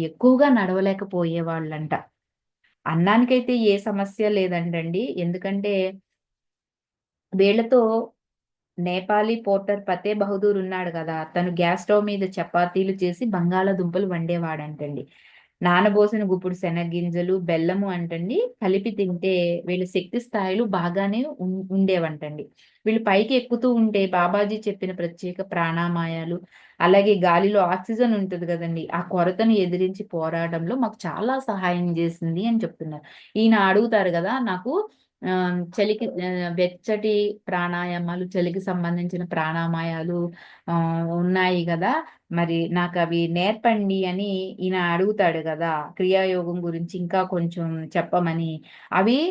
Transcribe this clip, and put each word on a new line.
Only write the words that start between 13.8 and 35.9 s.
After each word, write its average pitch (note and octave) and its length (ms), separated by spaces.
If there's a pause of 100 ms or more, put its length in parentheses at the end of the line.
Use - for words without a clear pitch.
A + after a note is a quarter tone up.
వండేవాడంటండి. D#3+ 960 (560)
నానబోసిన G#3 640
గుప్పుడు F#3 300
శనగగింజలు, F3 880
బెల్లము F3 480
అంటండి F3 480 (200)
కలిపి G3 340
తింటే F#3+ 420 (300)
వీళ్ళ F3+ 220
శక్తి F#3 340
స్థాయిలు G3+ 500
బాగానే F#3+ 500 (200)
ఉం-, F#3+ 300
ఉండేవంటండి. D#3+ 760 (420)
వీళ్ళు A3 180
పైకి G#3+ 300
ఎక్కుతూ A#3+ 400
ఉంటే G#3+ 340
బాబాజీ G3 500
చెప్పిన G3 340
ప్రత్యేక F3 460 (100)
ప్రాణామాయాలు, E3+ 880 (420)
అలాగే G3 400
గాలిలో F#3 460
ఆక్సిజన్ A3 480
ఉంటది F#3 320
కదండి, E3 420
ఆ F3 200
కొరతను F#3 520
ఎదిరించి F#3 480
పోరాడంలో E3 680
మాకు B3 260
చాలా F#3+ 420
సహాయం F3+ 520
చేసింది E3+ 500
అని A3+ 140
చెప్తున్నారు. D#3 460 (280)
ఈయన A3 300
అడుగుతారు G3 480
కదా, F3 220 (100)
"నాకు, G3 300 (480)
ఆ, F#3 120 (360)
చలికి, G#3+ 360 (140)